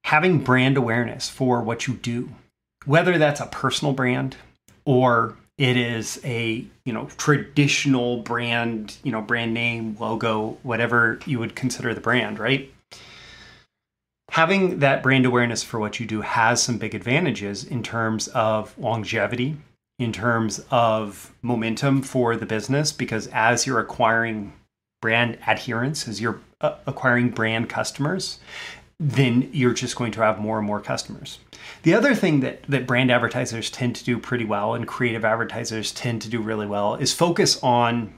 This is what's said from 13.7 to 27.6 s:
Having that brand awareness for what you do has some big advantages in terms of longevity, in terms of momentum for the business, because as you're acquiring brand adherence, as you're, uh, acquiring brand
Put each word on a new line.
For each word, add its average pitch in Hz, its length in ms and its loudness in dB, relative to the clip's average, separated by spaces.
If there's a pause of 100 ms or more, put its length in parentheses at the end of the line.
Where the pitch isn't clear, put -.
Having 180 500 2
that 139 220 4
brand 131 240 6
awareness 120 380 2
for - 160 -6
what 107 200 -4
you 117 60 -6
do 107 160 -4
has 117 400 2
some 120 160 0
big 104 160 -6
advantages 110 680 -2
in 123 180 -6
terms 110 480 -4
of 110 480 0
longevity, 113 800 -2 (400)
in 117 160 -4
terms 113 560 -2
of 110 720 0
momentum 120 640 0
for 120 320 0
the 107 100 -6
business, 135 460 -2
because 113 360 -6
as 117 380 2
you're 127 140 0
acquiring 110 760 0 (480)
brand 117 460 2
adherence, 120 600 -2
as 104 140 -8
you're, 113 180 -2 (220)
uh, - 140 -2 (100)
acquiring 123 440 2
brand 113 380 -2